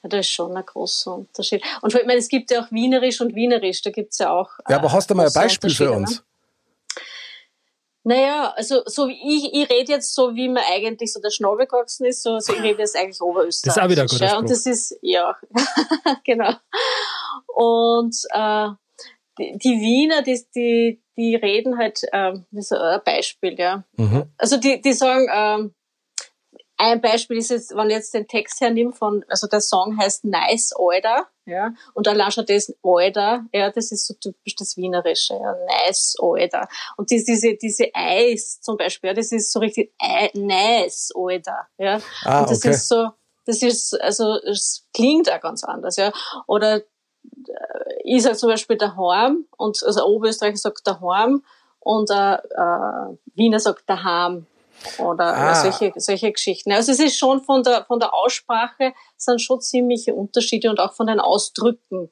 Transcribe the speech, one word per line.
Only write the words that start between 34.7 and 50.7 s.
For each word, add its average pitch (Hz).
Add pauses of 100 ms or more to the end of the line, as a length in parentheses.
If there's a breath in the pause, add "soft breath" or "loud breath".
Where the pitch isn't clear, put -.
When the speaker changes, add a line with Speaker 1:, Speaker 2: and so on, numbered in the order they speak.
Speaker 1:
Wienerische, 175
ja, 202 (120)
Nice, -
Alter. - (300 loud breath)
Und 208
dies-, 233
diese, 226
diese 214
Eis 202
zum 220
Beispiel, -
ja, 196
das 226
ist 214
so 226
richtig 220
Ei-, -
Nice, 202
Alter, 180 (100)
ja. 196 (240 loud breath)
Speaker 2:
Ah, 139
Speaker 1:
Und 143
das 117
Speaker 2:
okay. 160
Speaker 1:
ist 135
so, 226 (360)
das 226
ist, 240
also, 214
es -
klingt 302
auch 165
ganz -
anders, -
ja. 202 (360 loud breath)
Oder 214 (1200)
ich 247
sag 226
zum 233
Beispiel 220
daheim 202 (120)
und, 208
also 196
Oberösterreicher 214
sagt -